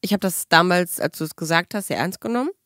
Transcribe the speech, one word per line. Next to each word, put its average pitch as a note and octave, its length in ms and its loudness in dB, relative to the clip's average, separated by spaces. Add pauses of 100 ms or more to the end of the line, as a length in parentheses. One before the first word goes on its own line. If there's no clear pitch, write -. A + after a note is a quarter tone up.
ich G#3 100 -2
hab G3 80 0
das F#3+ 280 -4
damals, F3+ 520 4
als - 180 -2
du D#3+ 60 -4
es D#3 100 -10
gesagt E3 400 -2
hast, G3+ 140 -6
sehr - 100 -4
ernst F3+ 220 -4
genommen A#3+ 300 -2 (140)